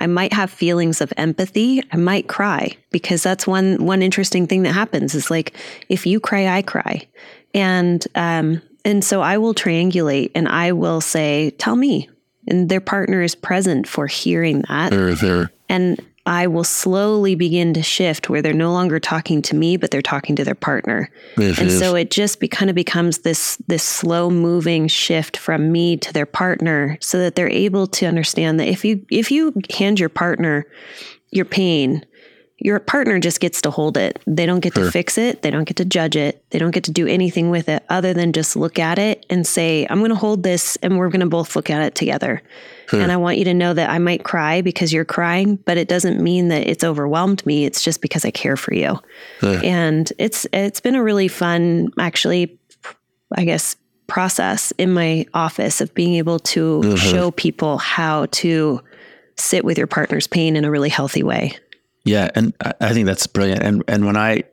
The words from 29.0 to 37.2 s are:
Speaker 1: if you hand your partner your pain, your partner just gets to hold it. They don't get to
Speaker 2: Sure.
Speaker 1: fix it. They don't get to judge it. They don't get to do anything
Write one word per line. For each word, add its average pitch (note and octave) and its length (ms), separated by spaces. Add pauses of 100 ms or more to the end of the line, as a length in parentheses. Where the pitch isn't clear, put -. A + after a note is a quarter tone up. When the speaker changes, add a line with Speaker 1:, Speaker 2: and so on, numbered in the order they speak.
Speaker 1:
if A3+ 200
you D#4 220 (240)
hand G3+ 240
your D#3+ 100
partner D#3+ 560 (640)
your F#3 160
pain, D#3 580 (540)
your G3+ 200
partner A#3 400
just E3+ 220
gets F3 200
to D3+ 100
hold D3+ 280
it. F#2+ 280
They E3 200
don't F3+ 140
get F3 160
to G2 80
Speaker 2:
Sure. F3+ 60
Speaker 1:
fix - 280
it. A#3 240
They D3+ 80
don't D3+ 140
get - 120
to F#3 80
judge E3 320
it. D3 340
They E3 80
don't E3 120
get F3 140
to D#3+ 80
do E3 140
anything F3 440